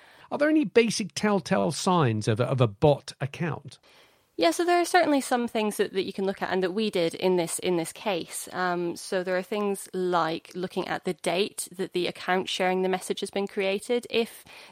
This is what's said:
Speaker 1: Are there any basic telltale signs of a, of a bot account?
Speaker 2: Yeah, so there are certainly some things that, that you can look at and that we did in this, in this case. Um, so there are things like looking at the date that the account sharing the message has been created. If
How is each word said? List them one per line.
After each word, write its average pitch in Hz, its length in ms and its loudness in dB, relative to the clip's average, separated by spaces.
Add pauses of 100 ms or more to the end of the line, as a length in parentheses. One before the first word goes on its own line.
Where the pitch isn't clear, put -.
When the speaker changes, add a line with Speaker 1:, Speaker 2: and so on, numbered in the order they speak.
(320)
Speaker 1:
Are - 80 -4
there 294 100 4
any 311 160 4
basic 220 480 2
telltale 196 580 2
signs 131 560 2
of 110 120 2
a, 120 60 2
of 127 140 0
a 123 60 8
bot 135 560 2
account? - 560 -8 (580)
Speaker 2:
Yeah, 330 140 4
so 330 160 0
there 349 160 4
are 339 40 2
certainly 302 360 4
some 240 260 0
things 214 300 -2
that, - 160 0
that 190 120 -2
you 196 60 -6
can 196 140 -4
look 196 160 -4
at 185 100 -4
and 185 120 0
that 180 100 -2
we 214 160 0
did 170 240 0
in 185 220 2
this, 170 240 -2
in 180 180 0
this 160 160 -4
case. - 580 -6
Um, 175 440 -2
so - 260 -4
there 185 160 -2
are 185 60 -2
things 208 500 -4
like 175 600 0
looking 180 320 -4
at - 180 -4
the 185 80 -2
date 180 540 -2 (100)
that - 160 -6
the 175 140 -2
account 185 420 -2
sharing 185 320 0
the 185 80 0
message 185 300 -2
has 196 100 -6
been 202 160 -2
created. 202 640 -2
If - 340 -2 (280)